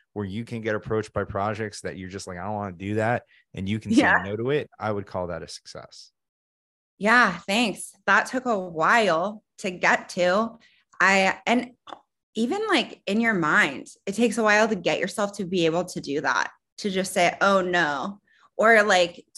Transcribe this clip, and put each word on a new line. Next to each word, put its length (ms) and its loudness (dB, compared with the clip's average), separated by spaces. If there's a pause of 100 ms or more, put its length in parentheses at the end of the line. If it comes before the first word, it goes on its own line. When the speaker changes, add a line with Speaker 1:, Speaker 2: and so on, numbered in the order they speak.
(140)
Speaker 1:
where 120 -6
you 180 -8
can 180 -10
get 120 -4
approached 400 -4
by 120 -2
projects 560 -6
that 160 -10
you're 120 -12
just 160 -12
like, 140 -12
"I 60 -10
don't 100 -8
wanna 200 -6
do 200 -6
that," 280 0 (300)
and 160 -6
you 100 -2
can 120 -6
Speaker 2:
Yeah. 320 4
Speaker 1:
say 60 -8
no 80 -6
to 120 -2
it, 200 -2 (100)
I 120 -4
would 140 -6
call 220 -6
that 160 -8
a 40 -16
success. 640 -20 (840)
Speaker 2:
Yeah, 400 4 (100)
thanks. 460 -2 (140)
That 180 4
took 200 -6
a 140 0
while 840 2 (160)
to 120 -6
get 380 0
to. 480 0 (420)
I, 460 4
and 260 0 (640)
even, 320 -2
like, 380 -2
in 160 0
your 120 0
mind, 540 0 (180)
it 100 -6
takes 220 0
a 60 0
while 240 6
to 80 -2
get 240 0
yourself 380 -4
to 80 -6
be 200 0
able 200 0
to 160 -10
do 200 -6
that, 300 -2 (280)
to 100 -4
just 240 -4
say, 280 2
"Oh, 200 4
no." 580 -2 (380)
Or, 260 6
like, 400 2 (140)